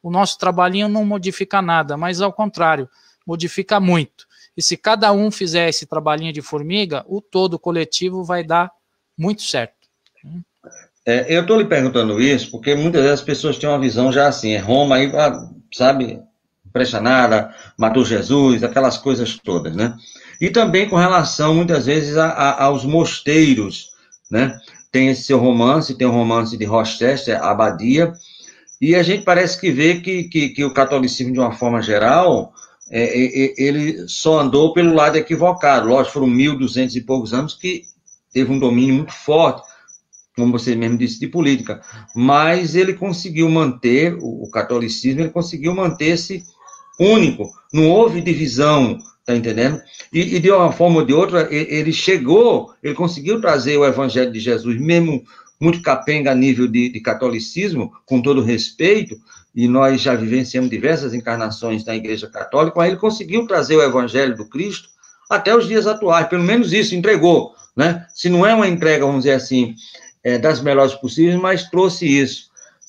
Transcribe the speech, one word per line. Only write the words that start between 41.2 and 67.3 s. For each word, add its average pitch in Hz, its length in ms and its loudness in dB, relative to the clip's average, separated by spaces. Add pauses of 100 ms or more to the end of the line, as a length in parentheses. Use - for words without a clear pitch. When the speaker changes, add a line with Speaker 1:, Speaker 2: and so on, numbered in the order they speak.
Speaker 2:
política. 139 540 -2 (340)
Mas 151 600 2
ele 185 180 2
conseguiu 170 560 -4
manter, 143 640 2
o, 113 300 -10
o - 60 -14
catolicismo, 120 720 -4
ele 165 100 -2
conseguiu 170 460 -6
manter-se 170 680 -4 (540)
único. 175 540 2 (220)
Não 156 160 4
houve 185 320 4
divisão, 143 760 0 (320)
tá 120 60 0
entendendo? 117 440 -2 (320)
E, 175 240 -2
e 180 40 0
de 170 100 2
uma 180 220 4
forma 170 300 4
ou 139 40 0
de 127 80 2
outra, 165 400 2
e-, 151 160 -4
ele 151 240 -2
chegou, 180 880 2
ele 147 140 -6
conseguiu 170 440 -4
trazer 147 380 0
o 143 80 4
evangelho 127 460 0
de 110 80 -10
Jesus, 117 420 -4
mesmo 160 420 0 (360)
muito 170 240 0
capenga 143 480 -2
a 131 40 2
nível 127 320 2
de, 120 220 0
de 113 100 -10
catolicismo, 120 920 -6 (160)
com 127 140 0
todo 135 200 2
respeito, 120 720 0 (380)
e 120 140 2
nós 135 340 2
já 127 140 0
vivenciamos 123 540 -2
diversas 127 440 -2
encarnações 113 720 -6
na 113 100 -8
Igreja 110 320 -8
Católica, 143 500 -2
mas 170 120 2
ele 185 100 -4
conseguiu 214 460 -2
trazer 156 300 0
o 156 80 6
evangelho 127 520 0
do 107 140 -14
Cristo 180 400 -10 (400)
até 208 260 2
os 220 120 2
dias 214 180 0
atuais, 196 420 0
pelo 175 160 -2
menos 202 300 2
isso, 214 220 0
entregou, 175 580 2 (220)